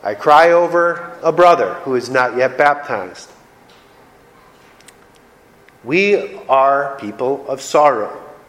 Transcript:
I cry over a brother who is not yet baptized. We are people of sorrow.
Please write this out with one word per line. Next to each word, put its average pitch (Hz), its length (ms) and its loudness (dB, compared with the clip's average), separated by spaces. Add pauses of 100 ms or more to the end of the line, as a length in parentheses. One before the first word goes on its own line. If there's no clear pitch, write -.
I 104 120 -8
cry 156 360 4
over 170 640 0 (100)
a 165 100 0
brother 156 420 4 (100)
who 135 100 -4
is 117 160 -4
not 127 260 0
yet 131 220 -2
baptized. 135 720 -2 (2500)
We 185 680 -2
are 139 500 0
people 127 480 -6
of 135 140 -10
sorrow. 139 580 0 (300)